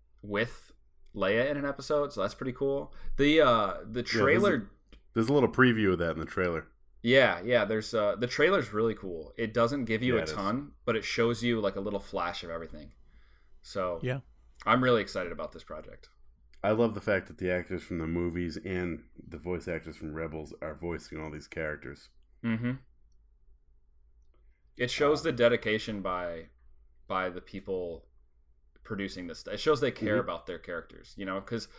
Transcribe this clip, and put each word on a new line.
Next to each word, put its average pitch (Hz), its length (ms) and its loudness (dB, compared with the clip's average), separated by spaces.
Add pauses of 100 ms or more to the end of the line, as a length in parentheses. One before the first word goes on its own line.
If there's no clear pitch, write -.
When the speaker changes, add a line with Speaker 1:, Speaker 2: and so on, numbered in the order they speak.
(240)
Speaker 1:
with 104 480 -4 (440)
Leia 107 360 2
in 147 60 -2
an 143 80 -4
episode, 143 480 0
so 101 80 -4
that's 98 120 0
pretty 131 200 -6
cool. 139 400 -2 (240)
The, 151 240 8
uh, 110 320 6 (100)
the 110 160 -6
Speaker 2:
Yeah, 117 40 -2
there's - 120 -6
a - 40 4
Speaker 1:
trailer 143 520 4 (420)
Speaker 2:
there's 113 160 2
a 143 40 4
little 131 180 6
preview 113 420 6
of 85 60 2
that 85 120 0
in 80 80 -4
the 78 60 -4
trailer. 85 420 -2 (360)
Speaker 1:
Yeah, 117 400 6
yeah, 113 220 4
there's, 110 280 -2
uh, 104 220 2
the 117 120 -2
trailer's 147 460 2
really 110 220 2
cool. 87 420 -10
It 110 160 -4
doesn't 120 320 2
give 110 160 -2
you 127 120 2
Speaker 2:
Yeah, 110 80 4
Speaker 1:
a - 20 -2
Speaker 2:
it 78 60 -4
is. 78 60 -6
Speaker 1:
ton, 113 360 -2 (140)
but 117 100 0
it 107 80 -2
shows 117 400 0
you, 120 180 2
like, 101 140 0
a 101 60 -4
little 101 180 -4
flash 87 440 -6
of 87 60 -12
everything. 80 440 -10 (680)
So, 90 400 -4
Speaker 3:
Yeah. 127 200 -4 (440)
Speaker 1:
I'm 120 180 4
really 123 180 4
excited 92 300 -4
about 80 200 -8
this - 120 -18
project. - 460 -16 (540)
Speaker 2:
I 101 80 4
love 110 240 2
the 107 60 -8
fact 98 260 0
that 85 100 -18
the 90 140 0
actors 90 320 -2
from 87 160 -4
the 80 80 -2
movies 85 500 -2
and 90 460 -4 (200)
the 85 140 -14
voice 85 300 -6
actors 80 300 -8
from 76 180 -10
Rebels 78 360 -8 (120)
are 78 100 -8
voicing 78 480 -8
all 78 80 -8
these 76 180 -14
characters. 76 640 -8 (340)
Speaker 1:
Mm-hmm. 117 280 -2 (2000)
It 123 160 -2
shows 147 280 2
Speaker 2:
Um, 151 60 -6
Speaker 1:
the 160 60 2
dedication 113 680 2
by, 87 460 -4 (600)
by 92 220 -2
the 87 120 -10
people 90 640 -8 (800)
producing 95 440 -6
this. - 180 -12
It 104 140 -8
shows 151 200 2
they 127 120 2
care 107 260 0
Speaker 2:
Mm-hmm. - 120 2
Speaker 1:
about 85 180 -8
their 87 120 -8
characters, 82 580 -12
you 98 80 -10
know, 95 160 -4
'cause 113 260 -8 (120)